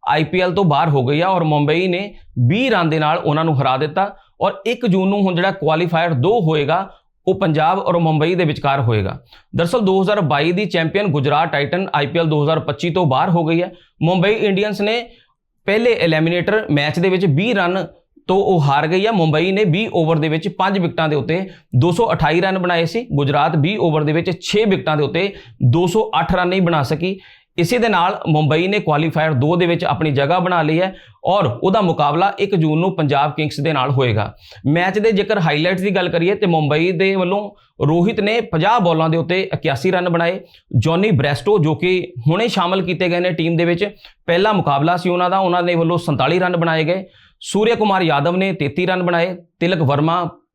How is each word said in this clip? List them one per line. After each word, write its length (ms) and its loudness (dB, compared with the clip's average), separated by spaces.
ਆਈ 200 0
ਪੀ 180 -2
ਐਲ 120 0
ਤੋਂ 120 0
ਬਾਹਰ 240 2
ਹੋ 160 2
ਗਈ 160 0
ਆ 60 0
ਔਰ 160 0
ਮੁੰਬਈ 440 0
ਨੇ 260 -4
ਵੀਹ 220 2
ਰਨ 180 2
ਦੇ 100 0
ਨਾਲ 180 0
ਉਹਨਾਂ 280 0
ਨੂੰ 160 0
ਹਰਾ 160 2
ਦਿੱਤਾ। 360 -2
ਔਰ 240 -2
ਇੱਕ 200 -2
ਜੂਨ 240 2
ਨੂੰ 140 0
ਹੁਣ 120 0
ਜਿਹੜਾ 160 0
ਕੁਆਲੀਫਾਇਰ 600 0
ਦੋ 280 2
ਹੋਏਗਾ, 460 0
ਉਹ 120 0
ਪੰਜਾਬ 400 0
ਔਰ 180 0
ਮੁੰਬਈ 380 2
ਦੇ 100 0
ਵਿਚਕਾਰ 360 -2
ਹੋਏਗਾ। 360 -2
ਦਰਅਸਲ 260 0
ਦੋ 200 2
ਹਜ਼ਾਰ 200 2
ਬਾਈ 300 0
ਦੀ 140 -2
ਚੈਂਪੀਅਨ 420 -2
ਗੁਜਰਾਤ 440 0
ਟਾਈਟਨ 440 -2
ਆਈ 120 0
ਪੀ 120 -2
ਐਲ 80 2
ਦੋ 160 0
ਹਜ਼ਾਰ 160 2
ਪੱਚੀ 300 -4
ਤੋਂ 160 0
ਬਾਹਰ 240 2
ਹੋ 160 2
ਗਈ 160 0
ਹੈ। 100 -4
ਮੁੰਬਈ 320 2
ਇੰਡੀਅਨਸ 480 0
ਨੇ 200 -2
ਪਹਿਲੇ 280 2
ਐਲੀਮੀਨੇਟਰ 760 0
ਮੈਚ 280 0
ਦੇ 100 2
ਵਿੱਚ 160 0
ਵੀਹ 300 2
ਰਨ 300 0
ਤੋਂ 160 2
ਉਹ 180 2
ਹਾਰ 260 2
ਗਈ 180 0
ਆ। 60 0
ਮੁੰਬਈ 400 0
ਨੇ 140 0
ਵੀਹ 280 0
ਓਵਰ 240 0
ਦੇ 120 0
ਵਿੱਚ 180 -4
ਪੰਜ 220 0
ਵਿਕਟਾਂ 300 -2
ਦੇ 60 0
ਉੱਤੇ 300 -4
ਦੋ 160 4
ਸੌ 220 0
ਅਠਾਈ 280 0
ਰਨ 180 0
ਬਣਾਏ 260 0
ਸੀ। 280 -6
ਗੁਜਰਾਤ 420 0
ਵੀਹ 240 0
ਓਵਰ 240 0
ਦੇ 100 -2
ਵਿੱਚ 180 -2
ਛੇ 240 0
ਵਿਕਟਾਂ 320 0
ਦੇ 60 0
ਉੱਤੇ 280 -2
ਦੋ 240 2
ਸੌ 220 0
ਅੱਠ 160 -2
ਰਨ 120 0
ਨਹੀਂ 140 0
ਬਣਾ 220 2
ਸਕੀ। 360 -4
ਇਸੇ 200 0
ਦੇ 120 2
ਨਾਲ 280 0
ਮੁੰਬਈ 400 2
ਨੇ 120 0
ਕੁਆਲੀਫਾਇਰ 540 0
ਦੋ 220 2
ਦੇ 100 2
ਵਿੱਚ 200 0
ਆਪਣੀ 260 0
ਜਗ੍ਹਾ 280 2
ਬਣਾ 220 0
ਲਈ 200 0
ਹੈ 120 -2
ਔਰ 200 2
ਉਹਦਾ 360 0
ਮੁਕਾਬਲਾ 580 2
ਇੱਕ 160 -2
ਜੂਨ 240 2
ਨੂੰ 160 0
ਪੰਜਾਬ 420 0
ਕਿੰਗਸ 220 -4
ਦੇ 140 -2
ਨਾਲ 180 0
ਹੋਏਗਾ। 400 0
ਮੈਚ 320 0
ਦੇ 120 2
ਜੇਕਰ 280 0
ਹਾਈਲਾਈਟਸ 420 0
ਦੀ 140 -2
ਗੱਲ 140 0
ਕਰੀਏ 260 0
ਤੇ 120 0
ਮੁੰਬਈ 440 2
ਦੇ 240 0
ਵੱਲੋਂ 260 -2
ਰੋਹਿਤ 320 2
ਨੇ 220 0
ਪੰਜਾਹ 380 0
ਬਾਲਾਂ 300 2
ਦੇ 80 0
ਉੱਤੇ 260 0
ਇਕਿਆਸੀ 480 -2
ਰਨ 180 0
ਬਣਾਏ। 300 0
ਜੌਨੀ 340 2
ਬ੍ਰੈਸਟੋ, 460 0
ਜੋ 180 2
ਕਿ 380 -2
ਹੁਣੇ 200 0
ਸ਼ਾਮਲ 340 0
ਕੀਤੇ 280 -2
ਗਏ 100 0
ਨੇ 120 0
ਟੀਮ 240 -2
ਦੇ 100 2
ਵਿੱਚ, 240 0
ਪਹਿਲਾ 280 2
ਮੁਕਾਬਲਾ 440 0
ਸੀ 120 -2
ਉਹਨਾਂ 200 0
ਦਾ, 100 0
ਉਹਨਾਂ 240 0
ਦੇ 120 0
ਵੱਲੋਂ 220 0
ਸੰਤਾਲੀ 420 0
ਰਨ 180 0
ਬਣਾਏ 260 0
ਗਏ। 220 -2
ਸੂਰਿਆ 340 0
ਕੁਮਾਰ 260 0
ਯਾਦਵ 340 0
ਨੇ 180 0
ਤੇਤੀ 320 -4
ਰਨ 180 -2
ਬਣਾਏ, 320 0
ਤਿਲਕ 220 0
ਵਰਮਾ 420 0